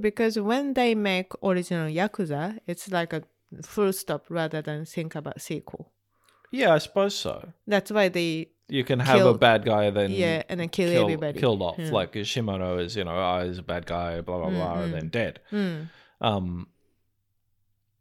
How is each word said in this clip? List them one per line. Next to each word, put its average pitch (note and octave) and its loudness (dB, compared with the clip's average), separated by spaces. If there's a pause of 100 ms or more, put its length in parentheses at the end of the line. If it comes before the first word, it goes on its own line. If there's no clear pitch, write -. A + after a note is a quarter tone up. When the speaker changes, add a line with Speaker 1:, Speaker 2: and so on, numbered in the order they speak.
Speaker 1:
because A3 0
when C4 0
they A#3+ 4
make F#3+ -2 (120)
original F3 0
Yakuza, F3 -4
it's F3 -10
like E3+ -2
a D#3+ -6 (400)
full G3+ 2
stop - -6
rather D#3+ -4
than D3+ -8
think D#3+ -8
about D3+ -10
sequel? - -10 (600)
Speaker 2:
Yeah, A#3+ 4
I D3+ 6
suppose G3+ 0
so. - -8 (140)
Speaker 1:
That's G3+ 0
why G#3 4
they E3+ -2 (180)
Speaker 2:
You C3+ 0
can B2+ 2
have B2+ 6
a A#2+ 10
Speaker 1:
kill A#2 8
Speaker 2:
bad A2 6
guy G#2 4
then G2 2
Speaker 1:
Yeah, E3 0
and F3 -6
then E3+ -4
kill F3 0
Speaker 2:
kill, E3+ 6
Speaker 1:
everybody. D3+ -2
Speaker 2:
killed A2 2
off. E2+ -2
Speaker 1:
Yeah. A#2 -4
Speaker 2:
Like F#2+ 0
Shimano G2 -2
is, F2+ -4
you F#2 -2
know, E2+ -4
"Oh, F2+ 0
he's F2+ -6
a F2 -12
bad F2 -6
guy," E2+ -4
blah, F2+ -6
blah, F2 -2
blah, F2 -2
and E2+ -2
Speaker 1:
Mm, D#2+ -6
mm. - -4
Speaker 2:
then D#2+ -6
dead. G#2+ -4 (120)
Speaker 1:
Mm. E3+ -4 (300)
Speaker 2:
Um, F#2 -2 (1300)